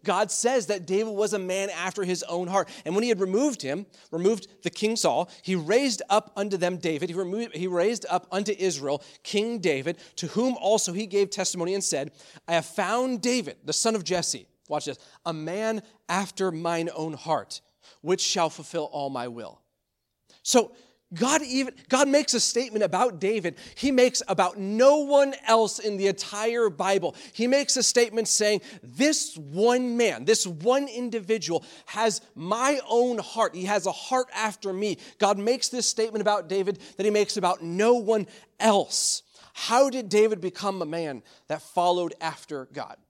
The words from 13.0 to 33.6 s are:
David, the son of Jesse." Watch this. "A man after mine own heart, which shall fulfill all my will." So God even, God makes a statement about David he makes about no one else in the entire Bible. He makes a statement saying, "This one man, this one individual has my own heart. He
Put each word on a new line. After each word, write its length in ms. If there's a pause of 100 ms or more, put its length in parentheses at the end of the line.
David, 440
the 60
son 220
of 100
Jesse." 440 (200)
Watch 180
this. 120 (300)
"A 60
man 500 (260)
after 420
mine 440
own 180
heart, 480 (400)
which 200
shall 280
fulfill 360
all 240
my 180
will." 340 (800)
So 300 (420)
God 300
even, 300 (140)
God 200
makes 260
a 60
statement 440
about 360
David 360 (200)
he 160
makes 360
about 300
no 400
one 360 (140)
else 320
in 180
the 100
entire 640
Bible. 460 (180)
He 120
makes 320
a 60
statement 440
saying, 340 (200)
"This 560
one 600
man, 280
this 220
one 400
individual 760 (220)
has 360 (120)
my 460 (100)
own 300
heart. 360
He 100